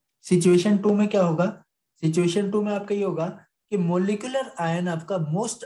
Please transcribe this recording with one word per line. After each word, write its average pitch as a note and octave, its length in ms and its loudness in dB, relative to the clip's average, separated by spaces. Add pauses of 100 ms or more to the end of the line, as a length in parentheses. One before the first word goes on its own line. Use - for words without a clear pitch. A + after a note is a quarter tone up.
(220)
Situation F3+ 560 4
टू G#3 160 2
में G3+ 140 2
क्या G3 160 2
होगा? F3 420 -2 (300)
Situation F3 560 0
two G#3 100 0
में G#3 120 -2
आपका G3+ 220 -4
ये G3+ 80 -2
होगा E3 240 -2 (420)
कि G3+ 80 -2
molecular G#3 840 -2
ion E3+ 280 -2
आपका E3+ 280 -4
most F3+ 500 -4